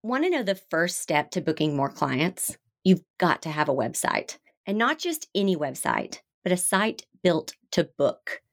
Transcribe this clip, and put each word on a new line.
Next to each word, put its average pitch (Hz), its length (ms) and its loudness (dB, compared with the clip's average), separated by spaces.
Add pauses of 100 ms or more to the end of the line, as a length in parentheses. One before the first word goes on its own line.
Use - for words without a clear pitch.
Wanna 262 260 0
know 294 140 0
the 190 120 0 (140)
first 170 300 0
step 147 320 0
to 180 100 -2
booking 156 340 0
more 135 140 0
clients? 143 680 -2 (260)
You've 185 200 6 (140)
got 165 240 2
to 160 80 -8
have 151 200 0
a 135 60 2
website, - 600 -2 (280)
and 208 120 -2
not 262 220 0
just 339 340 -6
any 196 220 2
website, 135 640 -4 (240)
but 180 100 2
a 180 40 2
site 208 480 -2 (180)
built 170 320 0 (160)
to - 260 0
book. - 440 -2 (120)